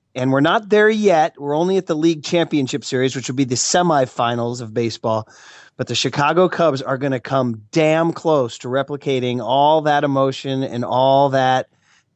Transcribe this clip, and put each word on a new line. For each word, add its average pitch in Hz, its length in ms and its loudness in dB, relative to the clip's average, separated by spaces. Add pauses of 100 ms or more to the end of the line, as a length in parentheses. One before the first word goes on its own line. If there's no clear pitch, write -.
(160)
and 131 180 -2
we're 135 80 2
not 190 280 0
there 214 200 6
yet. 185 500 2
We're 143 160 -4
only 185 220 0
at 185 80 -4
the 165 100 -2
League 156 280 0
Championship 151 600 -2
Series, 127 320 -2
which 127 140 -8
would 127 80 -6
be 139 80 0
the 123 100 -4
semifinals 123 1040 0
of 110 140 -12
baseball. 113 560 -4 (480)
But 135 100 -6
the 117 80 -6
Chicago 156 540 2
Cubs 147 320 0
are 131 160 -4
gonna 135 220 -2
come 123 420 -2 (100)
damn 160 400 2
close 147 460 -2
to - 100 -14
replicating 131 760 -2
all 143 420 2
that 147 200 2
emotion 135 600 -2
and 120 200 -6
all 135 460 4
that 131 400 0 (460)